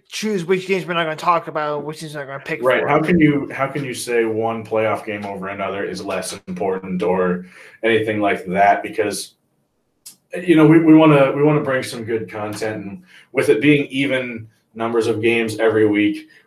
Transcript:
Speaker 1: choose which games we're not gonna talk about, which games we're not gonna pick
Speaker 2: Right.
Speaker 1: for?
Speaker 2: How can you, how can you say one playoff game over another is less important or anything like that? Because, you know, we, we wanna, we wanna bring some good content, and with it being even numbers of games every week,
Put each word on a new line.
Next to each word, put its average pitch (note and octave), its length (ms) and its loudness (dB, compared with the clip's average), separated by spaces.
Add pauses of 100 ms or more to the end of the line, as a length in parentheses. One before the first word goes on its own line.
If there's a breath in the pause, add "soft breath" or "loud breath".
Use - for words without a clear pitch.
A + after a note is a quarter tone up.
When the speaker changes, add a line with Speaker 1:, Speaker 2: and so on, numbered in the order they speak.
Speaker 1:
choose G#3 380 -4
which F#3 220 -2
games F#3 180 -2
we're E3+ 80 -6
not E3+ 100 -2
gonna D#3 120 -4
talk E3 320 -2
about, D3+ 360 -4
which D#3 180 -12
games D3+ 120 -12
we're D3 80 -10
not C3+ 60 -12
gonna C3+ 160 -14
pick D#3+ 180 -8
Speaker 2:
Right. A#2+ 220 2
Speaker 1:
for? - 40 -2
Speaker 2:
How D3 140 2
can F3 180 2
you, C#3+ 320 2
how C3+ 160 -2
can C#3 160 -6
you B2 120 -8
say A#2 280 0
one A2+ 400 -2
playoff A2 400 -2
game G#2 220 -8
over F#2+ 240 -10
another G2 340 -6
is F#2 220 -8
less F#2+ 420 -8
important F#2 540 -6
or F2+ 460 -2 (360 loud breath)
anything A2 380 0
like F#2+ 240 -2
that? G2 380 2
Because, G2+ 480 -6 (1080)
you F3 160 4
know, D#3 100 8
we, D#3+ 120 8
we D#3 140 8
wanna, D3+ 380 8
we C#3+ 120 -2
wanna D3+ 180 4
bring C3 200 -2
some B2 220 -10
good A2 260 -4
content, G#2+ 560 -8
and G2 180 -14 (280 soft breath)
with C3 160 0
it A2+ 140 2
being C#3+ 260 4
even B2+ 640 -4 (240)
numbers A2+ 340 -2
of G#2+ 140 -2
games A2+ 380 0
every G#2+ 280 4
week, G#2 400 0 (200 soft breath)